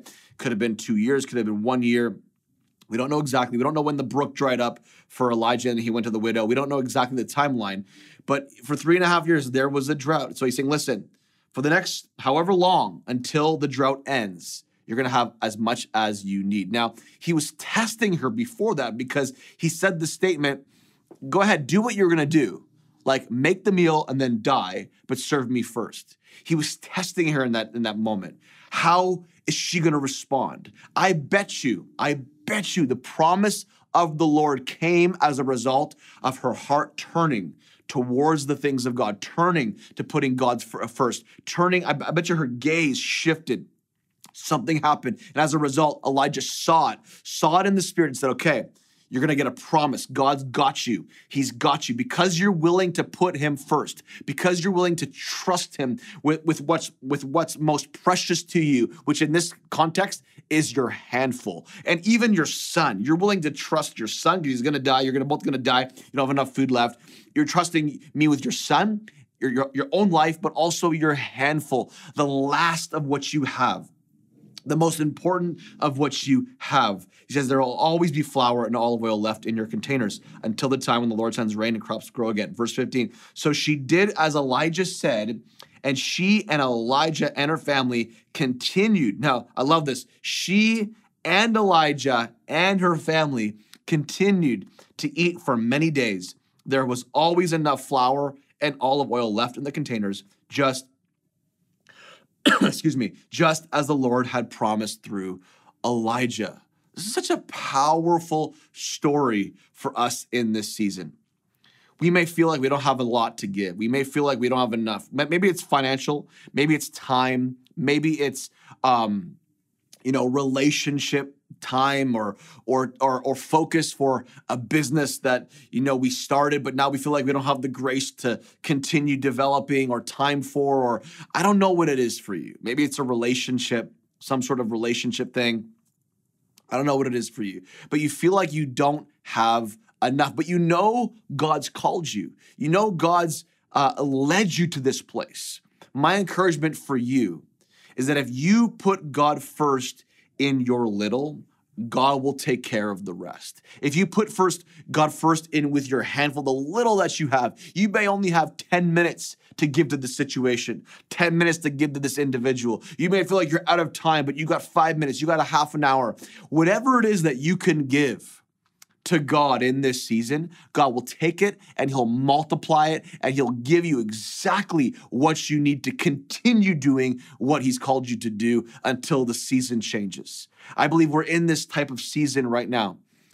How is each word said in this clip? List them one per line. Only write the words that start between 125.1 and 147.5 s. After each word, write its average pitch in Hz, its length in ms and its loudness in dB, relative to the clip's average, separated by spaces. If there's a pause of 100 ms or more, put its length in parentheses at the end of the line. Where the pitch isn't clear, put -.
that, 123 300 -2 (220)
you 120 100 -2
know, 135 140 2
we 127 140 0
started, 143 540 0
but 131 100 -6
now 139 160 0
we 139 80 -4
feel 147 140 -2
like 143 140 0
we 139 80 0
don't 135 100 -2
have 135 180 0
the 135 60 -4
grace 131 440 -4
to 117 280 -4 (240)
continue 143 540 0
developing 135 760 0
or 117 80 -2
time 143 420 -2
for, 139 420 0
or 117 180 0 (340)
I 160 80 2
don't 202 160 4
know 190 120 4
what 170 180 2
it 135 100 0
is 117 180 0
for - 160 -10
you. 69 280 -10
Maybe 139 240 0
it's 139 120 -4
a 147 60 -2
relationship, 123 880 -2 (280)
some 131 220 -2
sort 127 200 -2
of 110 100 -2
relationship 120 640 -2
thing. 117 320 -2 (1040)
I 123 80 -2
don't 139 80 0
know 143 100 2
what 135 120 0
it 123 80 -4
is 117 140 -4
for 117 140 -10
you, 92 200 -10 (260)
but 151 100 0
you 151 100 0
feel 165 220 0
like 185 220 2
you 156 120 -2
don't 143 420 -2 (160)
have 117 540 0 (240)
enough, 139 340 0
but 160 120 -4
you 175 120 0
know 202 540 2 (220)
God's 151 320 0
called 160 460 -4
you. 95 200 -8 (240)
You 147 120 -2
know 202 220 4
God's, 170 520 2 (300)
uh, 135 280 4
led 143 560 2
you 170 100 4
to 156 120 -4
this 127 220 0
place. - 600 -10 (320)
My 156 240 2
encouragement 165 600 0
for - 180 -6
you 120 480 0 (540)